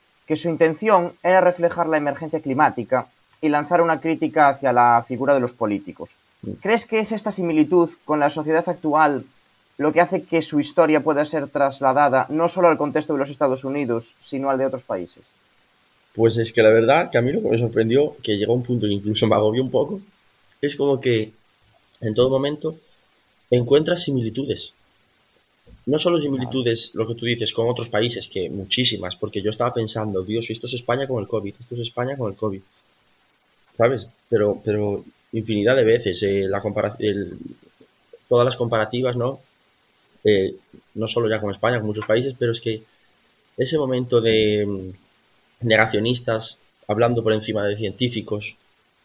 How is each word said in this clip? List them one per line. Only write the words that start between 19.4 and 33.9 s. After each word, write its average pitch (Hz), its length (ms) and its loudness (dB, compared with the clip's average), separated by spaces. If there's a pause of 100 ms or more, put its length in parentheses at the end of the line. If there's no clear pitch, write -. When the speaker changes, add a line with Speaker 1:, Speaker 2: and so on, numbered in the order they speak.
Speaker 2:
un 131 120 -4
poco, 151 280 -2 (600)
es 143 120 -4
como 139 280 0
que 113 300 0 (680)
en 110 140 -4
todo 127 160 4
momento 147 460 -2 (760)
encuentras 143 520 4
similitudes. 123 680 -4 (1120)
No 143 120 0
solo 170 200 2
Speaker 1:
Claro. 147 60 -2 (100)
Speaker 2:
similitudes, 123 600 -2
lo 110 120 -4
que 117 80 -8
tú 117 120 -8
dices, 117 260 -2
con 117 160 0
otros 117 200 -4
países, 120 400 -2
que 90 220 -6
muchísimas, 95 680 -2
porque 101 260 -6
yo 107 80 -2
estaba 120 240 -2
pensando, 107 480 -4
"Dios, 110 280 -4
esto 110 160 -10
es 120 80 -6
España 127 340 -4
con 123 140 -4
el 98 60 -10
covid, 101 300 -6
esto - 160 -16
es 120 80 -8
España 123 360 -6
con 110 140 -4
el - 40 -18
covid", 98 260 -6 (1120)
¿sabes? 120 340 0 (180)